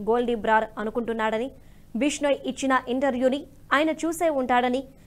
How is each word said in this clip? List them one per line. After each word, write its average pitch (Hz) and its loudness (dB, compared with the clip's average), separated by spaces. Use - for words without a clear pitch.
గోల్డీ 240 0
బ్రార్ 220 2
అనుకుంటున్నాడని, 220 -4
బిష్నోయ్ 277 0
ఇచ్చిన 262 0
ఇంటర్వ్యూని 262 0
ఆయన 311 4
చూసే 320 -2
ఉంటాడని, 254 2